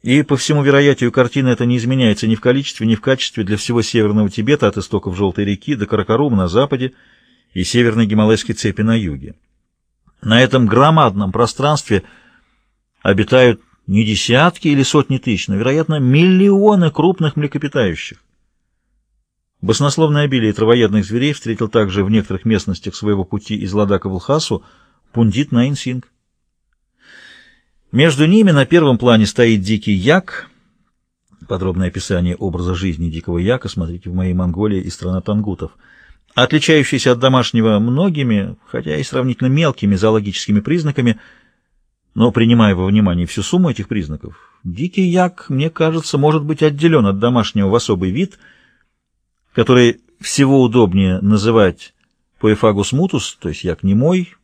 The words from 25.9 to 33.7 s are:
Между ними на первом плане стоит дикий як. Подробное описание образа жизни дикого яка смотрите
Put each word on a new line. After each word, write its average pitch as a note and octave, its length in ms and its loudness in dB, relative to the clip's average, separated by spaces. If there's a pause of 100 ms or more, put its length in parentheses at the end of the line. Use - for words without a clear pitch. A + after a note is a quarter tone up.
Между D3 340 0
ними G3 260 4
на C#3 140 2
первом D3+ 320 2
плане A2+ 280 2
стоит A2+ 360 0
дикий G#2 320 -2
як. C3+ 560 -2 (1000)
Подробное F#2 420 -2
описание F2+ 460 -2
образа F2+ 400 -4
жизни E2+ 340 -4
дикого E2 280 -6
яка A#2 300 -2
смотрите F2 420 -8